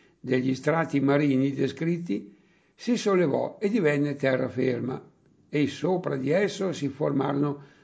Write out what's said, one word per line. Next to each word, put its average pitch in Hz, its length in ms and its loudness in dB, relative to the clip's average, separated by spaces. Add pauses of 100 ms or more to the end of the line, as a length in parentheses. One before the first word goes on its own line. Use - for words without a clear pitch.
(200)
degli 127 360 0
strati 151 460 0
marini 139 500 4
descritti, 165 840 -4 (400)
si 240 220 -2
sollevò 170 640 2
e 208 80 0
divenne 147 480 2
terraferma, 127 840 -2 (480)
e 147 180 2
sopra 170 480 -2
di 135 140 -2
esso 190 420 0
si 139 160 -4
formarono 143 760 -2 (200)